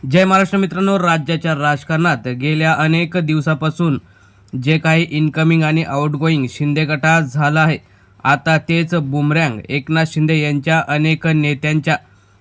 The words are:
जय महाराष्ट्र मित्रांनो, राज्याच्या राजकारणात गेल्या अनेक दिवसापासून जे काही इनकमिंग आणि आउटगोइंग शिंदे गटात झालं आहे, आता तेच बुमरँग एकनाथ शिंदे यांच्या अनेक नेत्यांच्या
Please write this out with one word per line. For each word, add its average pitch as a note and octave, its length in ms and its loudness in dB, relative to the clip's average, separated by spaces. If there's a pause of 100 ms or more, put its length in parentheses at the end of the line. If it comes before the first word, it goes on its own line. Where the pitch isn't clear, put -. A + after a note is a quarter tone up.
जय D3 220 4
महाराष्ट्र F#3+ 320 2
मित्रांनो, F#3+ 420 0
राज्याच्या E3 560 0
राजकारणात D3 720 -2 (120)
गेल्या D#3 340 0
अनेक D#3+ 440 0
दिवसापासून D#3 800 0 (560)
जे C3+ 240 0
काही D#3+ 320 2
इनकमिंग D#3+ 540 2
आणि D#3 220 0
आउटगोइंग D3 640 0
शिंदे D3 360 -2
गटात D#3 380 2
झालं D3 360 0
आहे, D#3 180 2 (460)
आता D3 360 2
तेच E3 360 -2
बुमरँग D3 640 0 (100)
एकनाथ D#3 380 -2
शिंदे D#3 300 0
यांच्या D3+ 500 0
अनेक D#3 400 0
नेत्यांच्या D3+ 680 0 (440)